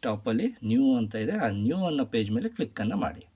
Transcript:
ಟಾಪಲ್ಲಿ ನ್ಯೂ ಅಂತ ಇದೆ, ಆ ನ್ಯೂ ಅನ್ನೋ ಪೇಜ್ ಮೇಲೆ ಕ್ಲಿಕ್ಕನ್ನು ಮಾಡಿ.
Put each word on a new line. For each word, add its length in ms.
ಟಾಪಲ್ಲಿ 440
ನ್ಯೂ 320
ಅಂತ 180
ಇದೆ, 180
ಆ 160
ನ್ಯೂ 360
ಅನ್ನೋ 200
ಪೇಜ್ 260
ಮೇಲೆ 180
ಕ್ಲಿಕ್ಕನ್ನು 480
ಮಾಡಿ. 400